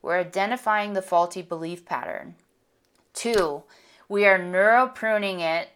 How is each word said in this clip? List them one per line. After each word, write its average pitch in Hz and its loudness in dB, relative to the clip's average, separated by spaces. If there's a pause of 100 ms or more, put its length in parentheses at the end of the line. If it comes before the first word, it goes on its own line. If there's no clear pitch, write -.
we're 180 0
identifying 208 -2
the 190 -2
faulty 175 0
belief 170 -10
pattern. - -10 (760)
Two, 180 -2 (440)
we 202 0
are 190 6
neuropruning 208 2
it 165 -4